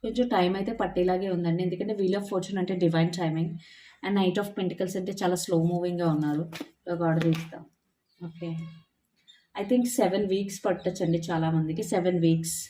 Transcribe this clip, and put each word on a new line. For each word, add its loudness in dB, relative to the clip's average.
కొంచెం 0
టైమ్ 4
అయితే -4
పట్టేలాగే 0
ఉందండి. 0
ఎందుకంటే -2
Wheel 2
of -4
Fortune -2
అంటే 0
divine 4
timing 0
and -4
Knight 4
of -2
Pentacles -2
అంటే -6
చాలా 2
స్లో 0
మూవింగ్‌గా 0
ఉన్నారు. 0
ఒక -2
ఆర్డర్ 2
తీస్తాం. -2
ఓకే. -10
I -4
think 4
సెవెన్ 2
వీక్స్ -2
పట్టొచ్చండి 0
చాలా 0
మందికి. 0
సెవెన్ 0
వీక్స్. 2